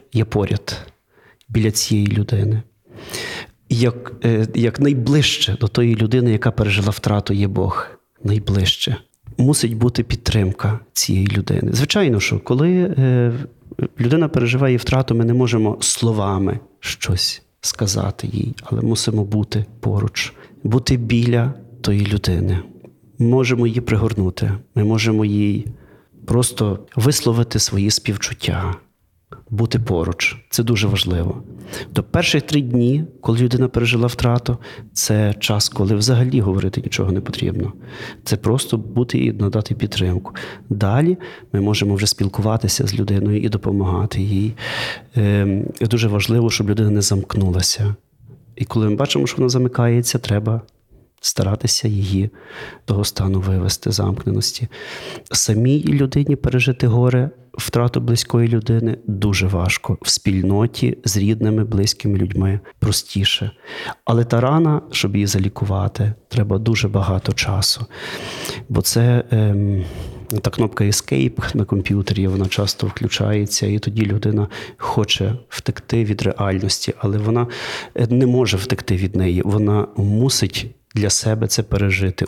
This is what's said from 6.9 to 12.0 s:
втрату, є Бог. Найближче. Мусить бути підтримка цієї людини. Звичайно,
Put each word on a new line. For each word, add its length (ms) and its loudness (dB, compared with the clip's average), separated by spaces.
втрату, 440 0
є 140 0
Бог. 380 -2
Найближче. 720 0
Мусить 380 2
бути 260 2
підтримка 760 0
цієї 340 0
людини. 460 0
Звичайно, 480 2